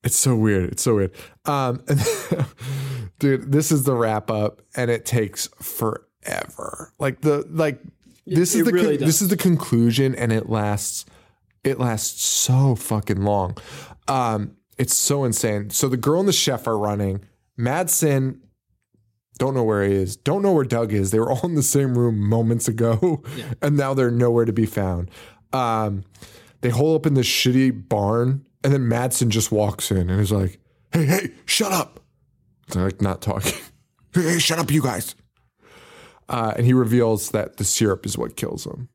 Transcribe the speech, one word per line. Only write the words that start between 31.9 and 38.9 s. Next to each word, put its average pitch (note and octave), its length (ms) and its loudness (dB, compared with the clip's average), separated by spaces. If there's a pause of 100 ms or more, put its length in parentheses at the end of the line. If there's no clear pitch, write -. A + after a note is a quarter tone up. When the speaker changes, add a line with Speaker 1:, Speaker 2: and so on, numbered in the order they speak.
Speaker 1:
They're, F#2 160 -2
like, F#2+ 180 -4
not F#2+ 200 -2
talking. - 300 -2 (320)
<laughs> - 300 -20
"Hey, F3+ 80 4
hey, E3+ 160 0
shut E3 200 0
up, D#3+ 140 -4
you D3+ 100 2
guys." A2 320 -4 (1120)
Uh, A2+ 280 -2
and A#2+ 100 0
he B2+ 60 6
reveals A2+ 580 4
that - 280 -4
the G2+ 60 -4
syrup G2 420 0
is G2+ 100 -4
what - 200 -6
kills - 300 -8
him. - 280 -12